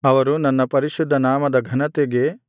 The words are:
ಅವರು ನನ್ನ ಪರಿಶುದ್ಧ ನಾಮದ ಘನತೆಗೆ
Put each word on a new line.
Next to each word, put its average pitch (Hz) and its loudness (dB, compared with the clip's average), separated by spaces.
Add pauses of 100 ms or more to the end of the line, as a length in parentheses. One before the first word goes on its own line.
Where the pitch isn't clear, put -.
ಅವರು 135 2
ನನ್ನ 131 2
ಪರಿಶುದ್ಧ 143 -2
ನಾಮದ 135 0
ಘನತೆಗೆ 127 -2 (240)